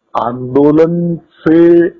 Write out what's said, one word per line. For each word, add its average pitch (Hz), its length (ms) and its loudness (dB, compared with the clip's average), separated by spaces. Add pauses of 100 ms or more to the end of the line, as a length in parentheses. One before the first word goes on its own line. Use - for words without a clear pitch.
(240)
आंदोलन 151 920 -2
से 170 720 0 (120)